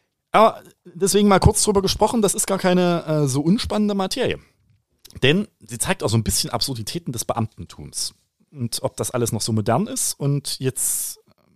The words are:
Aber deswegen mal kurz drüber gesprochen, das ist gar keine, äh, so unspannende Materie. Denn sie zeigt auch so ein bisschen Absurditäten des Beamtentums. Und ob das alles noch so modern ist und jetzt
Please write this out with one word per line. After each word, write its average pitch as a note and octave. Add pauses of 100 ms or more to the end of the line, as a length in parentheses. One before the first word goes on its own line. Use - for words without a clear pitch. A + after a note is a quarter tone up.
(360)
Aber G#3+ (220)
deswegen G3
mal G3
kurz -
drüber G3
gesprochen, G#3
das F#3+
ist -
gar G3
keine, F3+
äh, D3+
so C3+
unspannende G#3
Materie. F#3+ (840)
Denn E3+ (120)
sie -
zeigt -
auch C#3
so A2+
ein G#2+
bisschen G#2
Absurditäten A#2+
des A#2
Beamtentums. - (360)
Und B2+
ob -
das -
alles A#2+
noch A2
so A#2
modern A2+
ist -
und C#3+
jetzt - (360)